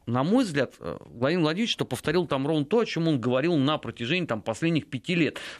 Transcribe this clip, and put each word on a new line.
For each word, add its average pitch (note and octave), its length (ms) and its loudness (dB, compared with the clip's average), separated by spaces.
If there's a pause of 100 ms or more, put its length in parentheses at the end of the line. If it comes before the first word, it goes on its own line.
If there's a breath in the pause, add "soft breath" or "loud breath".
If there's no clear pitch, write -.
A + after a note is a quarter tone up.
на B2 160 2
мой A3+ 220 4
взгляд, C#3+ 360 -2
э, - 240 -8
Владимир D3+ 380 0
Владимирович, E3+ 300 0
что - 120 -4
повторил D3+ 420 -2
там C3+ 200 -2
ровно D#3 180 2
то, G3+ 140 2
о A3 80 2
чем E3 220 -2
он D3 120 2
говорил C3 360 2
на D3 200 2
протяжении C3 500 -4
там A2 140 -4
последних D#3+ 460 0
пяти E3+ 300 -4
лет. D3 220 0 (220 loud breath)